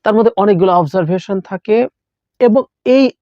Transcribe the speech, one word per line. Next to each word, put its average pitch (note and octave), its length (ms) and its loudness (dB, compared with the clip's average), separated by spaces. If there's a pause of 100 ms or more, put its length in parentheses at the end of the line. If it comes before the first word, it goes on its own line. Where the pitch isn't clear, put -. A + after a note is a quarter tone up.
তার G#3 120 0
মধ্যে A3+ 220 2
অনেকগুলো F#3+ 360 0
অবজারভেশন F#3 680 -2
থাকে G3+ 360 -6 (640)
এবং B3 220 2 (220)
এই C4 200 2 (180)